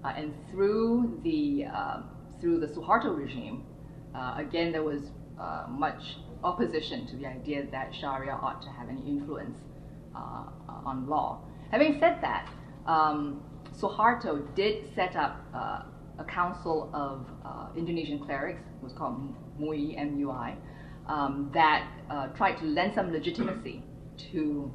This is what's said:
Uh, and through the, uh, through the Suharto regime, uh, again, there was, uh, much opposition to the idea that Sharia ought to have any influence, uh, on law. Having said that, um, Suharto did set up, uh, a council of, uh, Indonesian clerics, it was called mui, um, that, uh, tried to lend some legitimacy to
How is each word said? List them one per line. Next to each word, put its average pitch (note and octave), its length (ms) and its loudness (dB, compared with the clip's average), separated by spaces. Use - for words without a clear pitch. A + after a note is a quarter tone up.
Uh, C#3 60 0
and D3+ 220 -4
through A3+ 720 4
the, D3 500 4
uh, - 280 -2
through E3+ 200 4
the D#3 80 2
Suharto F3+ 500 4
regime, A#2+ 460 -6
uh, B2+ 240 -4
again, E3 340 2
there D#3 120 2
was, C#3+ 260 0
uh, D#2+ 300 -4
much C#3 480 -2
opposition C3+ 640 0
to - 80 -10
the C3+ 100 -8
idea C3+ 460 -4
that C3+ 240 -4
Sharia C3+ 380 -4
ought B2+ 280 -4
to - 80 -12
have A#2+ 200 -10
any C3 180 -6
influence, C#3+ 500 -4
uh, A#2+ 280 -8
on C3 220 -2
law. - 340 0
Having C#4+ 280 6
said E4+ 220 8
that, A2+ 280 0
um, D3+ 560 4
Suharto G#3 720 4
did G#3+ 400 2
set F#3 200 2
up, D3+ 240 0
uh, G#2+ 300 -2
a D3+ 80 -8
council E3+ 680 2
of, C#3 320 -2
uh, B2 220 -8
Indonesian D#3+ 420 0
clerics, D3+ 420 -4
it - 220 -12
was B2+ 80 -10
called C#3 420 -4
mui, C#3+ 1000 -2
um, C#3+ 460 0
that, D#3 340 8
uh, C#3+ 200 -2
tried - 280 4
to E3 80 -4
lend F3 300 4
some F#3 160 2
legitimacy - 720 -2
to D3 580 0